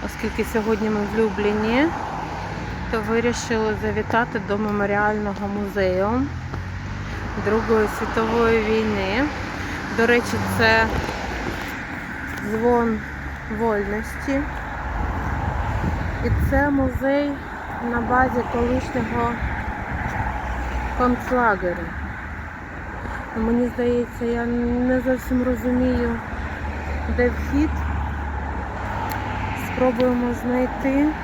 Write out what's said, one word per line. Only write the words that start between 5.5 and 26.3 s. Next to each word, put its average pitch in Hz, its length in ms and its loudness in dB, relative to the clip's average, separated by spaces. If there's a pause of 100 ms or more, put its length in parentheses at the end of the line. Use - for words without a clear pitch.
Другої 214 420 4 (120)
світової 226 600 4
війни. 214 680 2 (720)
До 226 100 4
речі, 240 300 4 (200)
це 226 300 6 (1600)
дзвон 233 500 4 (600)
вольності. 220 840 0 (1800)
І 240 40 2 (200)
це 285 200 4
музей 269 640 2 (600)
на 240 100 0
базі 247 500 2
колишнього 240 840 0 (1600)
концлагеря. 226 880 2 (1500)
Мені 233 320 2
здається, 240 580 0
я 233 200 0
не 240 560 2
зовсім 254 420 2
розумію, 247 760 2 (1000)